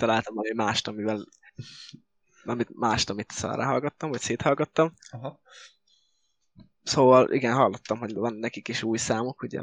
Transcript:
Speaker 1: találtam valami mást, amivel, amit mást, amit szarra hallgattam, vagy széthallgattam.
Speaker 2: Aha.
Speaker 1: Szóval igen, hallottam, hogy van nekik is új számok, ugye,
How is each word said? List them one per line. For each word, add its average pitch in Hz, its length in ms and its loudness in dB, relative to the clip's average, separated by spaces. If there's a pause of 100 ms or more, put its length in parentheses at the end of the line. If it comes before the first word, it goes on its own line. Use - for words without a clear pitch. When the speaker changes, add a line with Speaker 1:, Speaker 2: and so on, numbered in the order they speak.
Speaker 1:
találtam 110 300 2
valami 110 200 -4
mást, 110 340 0
amivel, 107 380 -4 (1160)
amit 117 300 -4
mást, 113 360 0
amit 104 200 -6
szarra 117 340 -4
hallgattam, 139 460 -2
vagy 123 100 -4
széthallgattam. 151 720 0 (180)
Speaker 2:
Aha. 127 300 -14 (1400)
Speaker 1:
Szóval 127 500 6
igen, 120 220 0
hallottam, 113 440 0
hogy 113 160 -8
van 110 200 -2
nekik 113 340 -8
is 117 140 -6
új 113 160 0
számok, 117 440 -2
ugye, - 200 -8